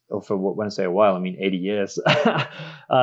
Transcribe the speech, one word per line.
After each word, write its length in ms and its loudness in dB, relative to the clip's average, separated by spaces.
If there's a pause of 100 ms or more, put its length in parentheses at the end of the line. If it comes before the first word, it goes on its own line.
or 140 -6
for 140 -2
what, 200 -2
when 120 -4
I 20 -8
say 140 -4
a 60 -2
while, 260 4
I 20 -2
mean 220 -6
eighty 160 0
years, 460 -2
<laughs> 40 2
uh, 400 2 (560)